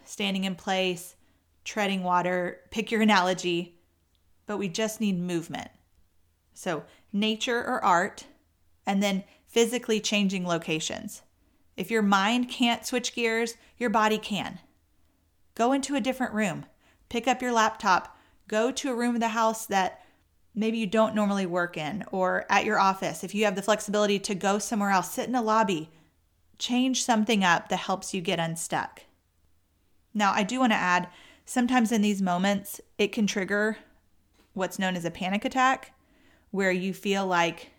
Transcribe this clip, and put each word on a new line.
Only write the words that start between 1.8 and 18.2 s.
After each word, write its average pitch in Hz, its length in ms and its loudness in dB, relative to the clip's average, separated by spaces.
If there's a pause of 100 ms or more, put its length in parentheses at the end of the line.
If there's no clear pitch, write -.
water, 180 580 0 (100)
pick 220 200 -6
your 220 100 2
analogy, 180 760 2 (680)
but 208 120 -6
we 202 120 -4
just 220 320 -4
need 196 180 0
movement. 175 500 -6 (840)
So 160 320 -6 (260)
nature 220 480 -2
or 247 240 -4
art, 185 420 2 (600)
and 196 180 2
then 196 200 0 (280)
physically 233 480 2
changing 196 480 0
locations. 165 720 -4 (540)
If 180 160 -8
your 226 100 2
mind 208 480 4
can't 233 360 0
switch 247 280 -2
gears, 233 420 -2 (220)
your 240 120 -2
body 214 280 2
can. 196 420 -8 (960)
Go 240 180 2
into 277 220 -2
a 262 60 0
different 254 320 -2
room, 175 320 -2 (440)
pick 240 180 -4
up 247 140 0
your 247 100 -2
laptop, 220 640 2 (300)